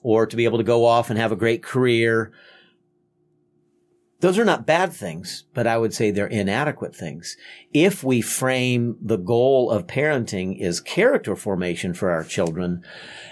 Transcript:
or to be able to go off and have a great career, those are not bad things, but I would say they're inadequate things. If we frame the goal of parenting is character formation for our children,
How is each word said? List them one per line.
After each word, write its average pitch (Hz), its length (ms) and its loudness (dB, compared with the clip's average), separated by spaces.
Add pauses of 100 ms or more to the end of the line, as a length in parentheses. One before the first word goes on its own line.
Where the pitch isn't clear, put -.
or 113 240 4
to 110 80 -10
be 117 100 2
able 117 140 2
to 113 40 0
go 117 220 4
off 117 240 4
and 107 80 -2
have 113 140 0
a 110 40 -2
great 113 280 0
career, 113 680 2 (1900)
those 185 180 2
are 233 80 4
not 147 200 2
bad 180 280 2
things, 87 500 -10 (100)
but 117 140 0
I 113 100 2
would 113 160 0
say 110 160 0
they're 101 180 0
inadequate 110 680 -2
things. - 400 -12 (380)
If 185 300 4
we 127 180 2
frame 123 800 0
the 110 160 0
goal 120 520 2
of 101 180 0
parenting 117 720 -2
is 90 200 -2
character 233 560 0
formation 90 580 -4
for 92 160 -4
our 82 140 0
children, 87 600 -4 (480)